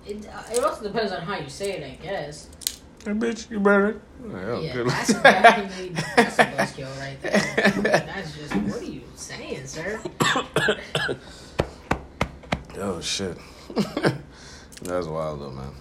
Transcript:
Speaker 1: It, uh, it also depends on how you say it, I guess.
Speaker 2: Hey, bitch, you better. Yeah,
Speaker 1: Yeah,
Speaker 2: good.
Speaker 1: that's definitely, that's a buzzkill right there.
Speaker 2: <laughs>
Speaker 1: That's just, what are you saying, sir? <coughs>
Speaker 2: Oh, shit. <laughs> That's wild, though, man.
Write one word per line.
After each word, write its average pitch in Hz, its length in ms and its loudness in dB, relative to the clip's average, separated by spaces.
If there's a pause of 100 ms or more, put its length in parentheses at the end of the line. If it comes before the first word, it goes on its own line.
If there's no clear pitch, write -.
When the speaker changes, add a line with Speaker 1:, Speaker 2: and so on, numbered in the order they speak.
Speaker 1:
It, 208 200 -8
uh, 202 160 -12 (100)
it 247 120 4
also - 200 0
depends 202 280 0
on 175 100 -4
how 185 160 -4
you 143 100 -6
say 196 240 -4
it, - 120 -6
I 127 180 -14
guess. 156 460 -6 (560)
Speaker 2:
Hey, 208 80 0
bitch, 220 380 0
you 214 100 -2
better. 202 400 6 (280)
Yeah, 101 320 -4
Speaker 1:
Yeah, - 140 -4
Speaker 2:
good. 123 140 0
Speaker 1:
that's - 260 2
definitely, 208 760 8 (280)
that's - 220 4
a 170 60 8
buzzkill - 560 -4
right - 220 -8
there. 196 800 4
Speaker 2:
<laughs> - 40 -8
Speaker 1:
That's 160 300 -8
just, 147 200 -8
what - 240 0
are 359 40 -8
you - 180 -10 (140)
saying, 240 500 -10
sir? 185 340 -6 (200)
<coughs> - 580 2 (2000)
Speaker 2:
Oh, 92 220 -2
shit. 87 360 -2 (180)
<laughs> - 220 -8 (1040)
That's 90 240 -2
wild, 78 360 -4
though, 69 80 -8
man. 67 300 -10